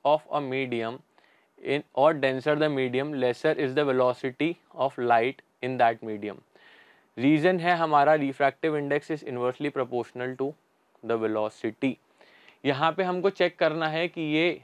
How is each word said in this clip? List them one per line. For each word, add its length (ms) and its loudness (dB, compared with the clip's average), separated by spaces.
of 160 4
a 100 -2
medium 580 -4
in, 220 -2
or 200 6
denser 420 0
the 140 2
medium, 440 -2
lesser 420 0
is 200 -2
the 100 2
velocity 720 0
of 220 -4
light 440 2
in 140 -4
that 260 2
medium। 340 -8
रीजन 420 4
है 180 0
हमारा 420 4
refractive 580 0
index 380 -4
is 160 -8
inversely 400 -4
proportional 680 -6
to 100 -2
the 200 -2
velocity। 680 -4
यहाँ 260 0
पे 120 -2
हमको 260 0
चेक 300 0
करना 280 0
है 200 -2
कि 140 -10
ये 420 0